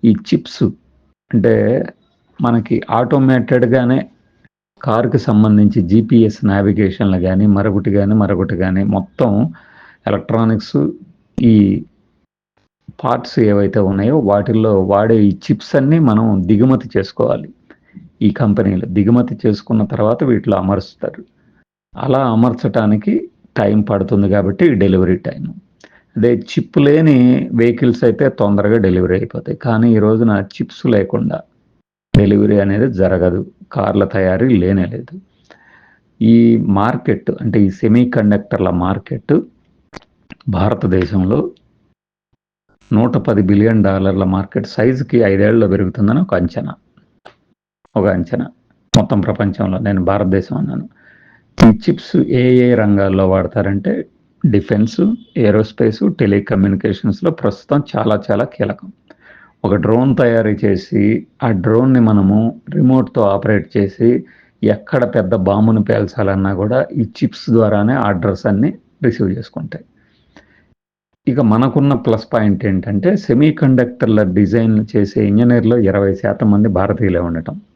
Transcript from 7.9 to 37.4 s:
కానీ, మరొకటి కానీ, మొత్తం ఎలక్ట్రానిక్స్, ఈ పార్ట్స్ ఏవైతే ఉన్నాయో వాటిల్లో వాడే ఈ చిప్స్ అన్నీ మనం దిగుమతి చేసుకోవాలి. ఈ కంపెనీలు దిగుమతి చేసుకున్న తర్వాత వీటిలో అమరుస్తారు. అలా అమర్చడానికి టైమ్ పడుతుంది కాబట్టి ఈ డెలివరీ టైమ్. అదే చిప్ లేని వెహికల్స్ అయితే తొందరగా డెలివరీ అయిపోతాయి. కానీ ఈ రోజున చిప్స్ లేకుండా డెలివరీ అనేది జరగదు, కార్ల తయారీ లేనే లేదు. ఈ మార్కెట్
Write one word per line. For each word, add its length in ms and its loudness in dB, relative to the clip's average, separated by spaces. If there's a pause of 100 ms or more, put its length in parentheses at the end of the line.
కానీ, 220 0
మరొకటి 420 0
కానీ, 280 -2
మొత్తం 460 -2 (760)
ఎలక్ట్రానిక్స్, 680 -2 (640)
ఈ 180 4 (1500)
పార్ట్స్ 360 -2
ఏవైతే 400 2
ఉన్నాయో 380 0
వాటిల్లో 640 0
వాడే 440 2
ఈ 80 4
చిప్స్ 440 -4
అన్నీ 220 2
మనం 280 2 (200)
దిగుమతి 420 2
చేసుకోవాలి. 600 -4 (760)
ఈ 80 4
కంపెనీలు 560 0
దిగుమతి 480 0 (120)
చేసుకున్న 380 -2
తర్వాత 400 -2
వీటిలో 320 -2
అమరుస్తారు. 680 -6 (720)
అలా 320 -2
అమర్చడానికి 840 0 (440)
టైమ్ 340 0
పడుతుంది 380 0
కాబట్టి 380 0
ఈ 80 4
డెలివరీ 420 2
టైమ్. 320 -10 (680)
అదే 220 2
చిప్ 400 -4
లేని 380 4 (360)
వెహికల్స్ 520 0
అయితే 240 2
తొందరగా 500 0
డెలివరీ 380 0
అయిపోతాయి. 420 -8
కానీ 360 0
ఈ 40 2
రోజున 340 2 (160)
చిప్స్ 380 -12
లేకుండా 520 -2 (760)
డెలివరీ 440 4
అనేది 340 0
జరగదు, 480 0 (320)
కార్ల 320 -2
తయారీ 520 -2
లేనే 300 0
లేదు. 280 -12 (1080)
ఈ 160 4 (320)
మార్కెట్ 640 -2 (100)